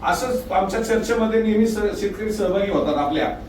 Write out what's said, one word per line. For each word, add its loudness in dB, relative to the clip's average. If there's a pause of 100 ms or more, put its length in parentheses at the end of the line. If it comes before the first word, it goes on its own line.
असंच -2
आमच्या 0
चर्चेमध्ये 2
नेहमी 4
स-, -2 (200)
शेतकरी -4
सहभागी 0
होतात 0
आपल्या 0 (120)